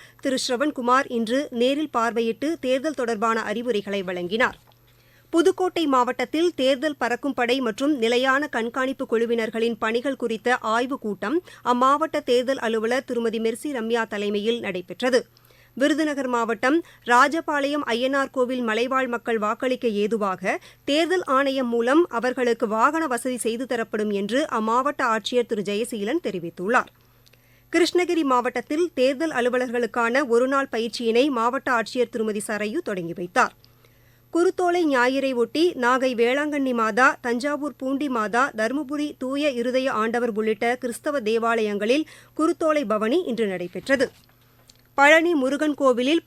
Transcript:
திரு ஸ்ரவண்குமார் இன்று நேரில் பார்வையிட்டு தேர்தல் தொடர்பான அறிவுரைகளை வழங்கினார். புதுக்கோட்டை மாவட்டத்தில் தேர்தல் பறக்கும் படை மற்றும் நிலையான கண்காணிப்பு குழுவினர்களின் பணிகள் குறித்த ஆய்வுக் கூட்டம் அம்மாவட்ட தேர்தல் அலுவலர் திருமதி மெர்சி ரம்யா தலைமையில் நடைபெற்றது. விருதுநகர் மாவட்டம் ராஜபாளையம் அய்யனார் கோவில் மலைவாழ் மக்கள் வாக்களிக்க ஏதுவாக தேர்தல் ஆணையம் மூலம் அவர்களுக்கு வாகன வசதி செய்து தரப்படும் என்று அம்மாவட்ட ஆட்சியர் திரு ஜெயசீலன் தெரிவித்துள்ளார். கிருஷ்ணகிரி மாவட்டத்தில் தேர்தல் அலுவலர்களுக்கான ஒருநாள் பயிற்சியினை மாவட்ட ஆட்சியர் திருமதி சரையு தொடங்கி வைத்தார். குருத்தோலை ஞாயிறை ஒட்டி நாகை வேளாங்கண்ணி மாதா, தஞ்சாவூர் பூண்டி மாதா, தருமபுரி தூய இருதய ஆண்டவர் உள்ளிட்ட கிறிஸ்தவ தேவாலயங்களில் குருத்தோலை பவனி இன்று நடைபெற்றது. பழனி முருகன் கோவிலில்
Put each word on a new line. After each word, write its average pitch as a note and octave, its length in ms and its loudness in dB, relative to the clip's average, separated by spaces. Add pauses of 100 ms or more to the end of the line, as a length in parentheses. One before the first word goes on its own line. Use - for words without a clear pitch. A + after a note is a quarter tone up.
(240)
திரு C4 200 0
ஸ்ரவண்குமார் B3+ 720 0
இன்று A#3 240 0 (200)
நேரில் C#4+ 360 0
பார்வையிட்டு A3+ 500 -2 (180)
தேர்தல் C4 360 0
தொடர்பான A3+ 500 -2
அறிவுரைகளை G#3 580 -4
வழங்கினார். F#3 480 -2 (760)
புதுக்கோட்டை F4 500 2 (120)
மாவட்டத்தில் B3+ 520 0 (120)
தேர்தல் C#4 420 2
பறக்கும் A#3+ 380 -2
படை B3 180 2 (100)
மற்றும் C4 240 0 (120)
நிலையான C4 520 2
கண்காணிப்பு C4 560 -4
குழுவினர்களின் A3+ 720 0
பணிகள் B3 380 -2
குறித்த A#3+ 360 -2 (180)
ஆய்வுக் B3+ 280 -2
கூட்டம் G#3 340 -4 (340)
அம்மாவட்ட C#4+ 480 2 (100)
தேர்தல் B3 380 2
அலுவலர் A3+ 420 -2
திருமதி A#3 360 -2
மெர்சி A#3+ 320 -4
ரம்யா A3+ 360 -2
தலைமையில் G#3 520 -2
நடைபெற்றது. G3+ 540 0 (640)
விருதுநகர் C#4+ 520 0
மாவட்டம் A#3 440 0 (340)
ராஜபாளையம் C#4+ 800 2
அய்யனார் C4 440 0
கோவில் B3+ 340 0
மலைவாழ் B3+ 440 0
மக்கள் A#3 300 -2
வாக்களிக்க A#3+ 440 -2 (160)
ஏதுவாக G3+ 540 -2 (320)
தேர்தல் E4 360 2 (100)
ஆணையம் C4+ 380 0
மூலம் B3 280 4 (160)
அவர்களுக்கு B3 560 0
வாகன D4 300 2 (100)
வசதி B3+ 320 -4
செய்து A#3 260 -4
தரப்படும் G#3+ 480 -2
என்று G#3 200 0 (200)
அம்மாவட்ட B3+ 420 0 (120)
ஆட்சியர் A#3 380 -2
திரு G#3 180 -2
ஜெயசீலன் A3+ 560 -4
தெரிவித்துள்ளார். F#3 680 -2 (840)
கிருஷ்ணகிரி E4+ 500 2 (100)
மாவட்டத்தில் B3 520 0 (140)
தேர்தல் C#4 400 0
அலுவலர்களுக்கான A#3+ 960 0
ஒருநாள் C4+ 400 2
பயிற்சியினை A#3 500 2 (140)
மாவட்ட B3 300 -2 (100)
ஆட்சியர் A#3+ 360 -2
திருமதி G#3+ 340 -2
சரையு G#3+ 300 -4 (100)
தொடங்கி F3 300 -6
வைத்தார். F3+ 360 -2 (800)
குருத்தோலை F4+ 560 2
ஞாயிறை C4 400 2 (120)
ஒட்டி A#3 200 0 (220)
நாகை B3+ 260 2 (100)
வேளாங்கண்ணி C#4 600 0
மாதா, A3 260 2 (200)
தஞ்சாவூர் C4+ 560 -4
பூண்டி C4+ 340 -2
மாதா, G#3+ 260 0 (160)
தருமபுரி C#4 500 -2 (140)
தூய C#4 380 0
இருதய B3+ 280 0 (140)
ஆண்டவர் A#3 380 0
உள்ளிட்ட A3 260 0 (160)
கிறிஸ்தவ C4+ 460 -4
தேவாலயங்களில் A3+ 760 0 (360)
குருத்தோலை D#4 520 2
பவனி A3 280 0 (120)
இன்று A3 220 -2
நடைபெற்றது. F#3 540 -2 (920)
பழனி D#4+ 340 8 (100)
முருகன் C#4+ 380 0
கோவிலில் C4+ 480 4